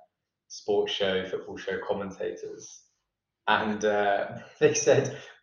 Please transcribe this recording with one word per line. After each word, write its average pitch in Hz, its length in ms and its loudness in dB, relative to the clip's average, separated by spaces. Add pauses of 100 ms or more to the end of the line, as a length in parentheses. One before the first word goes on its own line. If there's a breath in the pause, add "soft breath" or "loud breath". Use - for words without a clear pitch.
(500)
sports 104 440 0
show, 95 320 0
football 95 320 -8
show 95 300 -4
commentators. - 960 -6 (640)
And, 104 380 2
uh, 104 420 2 (180)
<laughs> - 140 -16
they 151 140 6
said - 440 2 (260 loud breath)